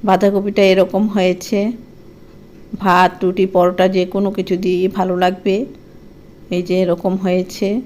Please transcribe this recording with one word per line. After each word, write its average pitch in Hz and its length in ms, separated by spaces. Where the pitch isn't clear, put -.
বাঁধাকপিটা 202 540
এরকম 185 300
হয়েছে, 185 440
ভাত, 180 300
রুটি, 185 220
পরোটা 180 300
যে 180 80
কোনো 196 220
কিছু 185 180
দিয়েই 180 240
ভালো 185 160
লাগবে। 190 300
এই 180 120
যে 185 60
এরকম 175 280
হয়েছে 185 440